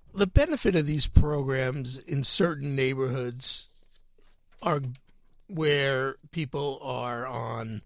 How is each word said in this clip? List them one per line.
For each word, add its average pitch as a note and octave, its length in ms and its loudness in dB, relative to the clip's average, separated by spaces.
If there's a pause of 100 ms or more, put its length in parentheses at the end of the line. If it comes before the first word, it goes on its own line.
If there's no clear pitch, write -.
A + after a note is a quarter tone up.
(140)
the G3 140 2
benefit C4+ 480 4
of D#3 100 2
these D3 220 0
programs C3 920 2
in C#3 260 -4
certain C#3+ 520 0
neighborhoods C3 920 -4 (920)
are D3+ 200 0 (640)
where C#3 720 0 (140)
people C#3+ 520 -6
are B2 420 -6
on, A#2 600 -8